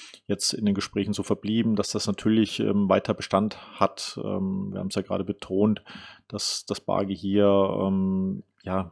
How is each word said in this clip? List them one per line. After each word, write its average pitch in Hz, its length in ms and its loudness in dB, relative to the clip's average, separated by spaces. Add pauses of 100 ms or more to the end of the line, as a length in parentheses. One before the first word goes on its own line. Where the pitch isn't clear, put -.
(260)
jetzt - 280 -2
in 107 120 -4
den 101 80 4
Gesprächen 101 400 -2
so 101 80 -6
verblieben, 110 540 0
dass 101 160 -2
das - 160 -4
natürlich, 110 520 2
ähm, 101 300 2
weiter 98 240 2
Bestand - 680 -2
hat. - 440 -2
Ähm, 95 480 -4
wir 95 80 -8
haben's 95 160 -6
ja 101 60 -2
gerade 95 220 -4
betont, 101 600 0 (440)
dass, - 380 -6
dass - 160 -4
Bargi 98 340 0
hier, 101 300 2
ähm, 95 1000 2 (200)
ja, 92 280 -4